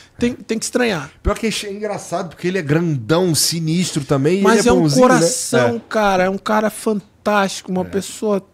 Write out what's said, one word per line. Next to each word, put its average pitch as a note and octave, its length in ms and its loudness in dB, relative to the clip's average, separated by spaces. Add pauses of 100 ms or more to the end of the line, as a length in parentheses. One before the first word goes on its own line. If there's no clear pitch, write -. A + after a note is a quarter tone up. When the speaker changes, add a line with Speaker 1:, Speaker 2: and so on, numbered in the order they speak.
(160)
Speaker 1:
tem, A#3+ 140 0
Speaker 2:
é. B3+ 40 -8
Speaker 1:
tem - 220 -6
que A3 60 -8
estranhar. G#3 480 -2 (100)
Speaker 2:
Pior G3+ 160 -2
que A3+ 100 -4
é G#3 260 -6
engraçado, F#3 560 -6
porque - 180 -8
ele F#3+ 120 -2
é - 20 -4
grandão, D#3 720 2
sinistro D#3+ 720 -2
também, D3+ 340 2
e - 20 0
Speaker 1:
Mas A3 180 6
Speaker 2:
ele A#3 100 2
é - 20 6
Speaker 1:
é - 20 6
um - 80 4
Speaker 2:
bonzinho, B3 260 6
né? - 80 6
Speaker 1:
coração, A#3 600 2
Speaker 2:
É. A3+ 140 -6
Speaker 1:
cara. G3 340 2
É F#3 60 2
um G3 80 -2
cara G#3+ 320 0
fantástico, - 1000 -4
uma F#3 120 -2
Speaker 2:
É. F3+ 80 -4
Speaker 1:
pessoa G3 500 -4 (140)